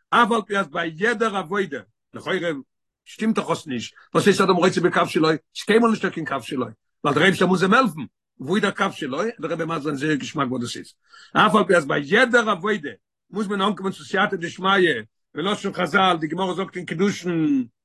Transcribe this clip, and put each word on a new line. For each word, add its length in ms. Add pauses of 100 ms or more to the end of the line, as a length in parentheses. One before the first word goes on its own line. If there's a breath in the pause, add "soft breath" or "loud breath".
(120)
אבער 280
ווי 180
עס 100
ביי 280
יעדער 420
עבודה. 420 (360)
איך 120
האב, 280 (500)
שטימט 300
דאך 140
עס 180
נישט. 280 (180 soft breath)
וואס 140
איז 140
אדם 140
רוצה 260
בקו 240
שלו? 240
איך 100 (280)
קען 220
נישט 280
אין 80
קו 160
שלו. 240 (380)
ווייל 160
דער 80
רבי 180
מוז 180
אים 100
העלפן. 280 (380)
וואו 160
איז 80
דער 80
קו 200
שלו? 260 (220)
דער 120
רבי 140
מאכט 160
זיין 140
זייער 200
געשמאק, 320
וואו 140
דאס 160
איז. 160 (420 loud breath)
אבער 280
ווי 120
עס 100
ביי 200
יעדער 440
עבודה. 400 (400)
מוז 180
מען 140
אנקומען 300
צו 120
סייעתא 320
דשמיא. 640 (340)
ולשון 380
חז"ל, 460
די 80
גמרא 260
זאגט 240
אין 80
קידושין, 800 (200)